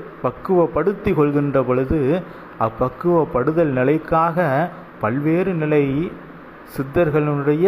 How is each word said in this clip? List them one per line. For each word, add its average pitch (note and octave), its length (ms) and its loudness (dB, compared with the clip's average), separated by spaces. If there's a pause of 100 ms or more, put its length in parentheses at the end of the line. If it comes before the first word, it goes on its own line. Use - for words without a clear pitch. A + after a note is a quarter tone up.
(180)
பக்குவப்படுத்தி E3+ 920 0
கொள்கின்ற C#3+ 500 2
பொழுது, C3 380 0 (600)
அப்பக்குவப்படுதல் D3 1120 0
நிலைக்காக D#3 680 0 (600)
பல்வேறு D#3 560 0
நிலை D3+ 300 2 (840)
சித்தர்களுடைய D3 1000 0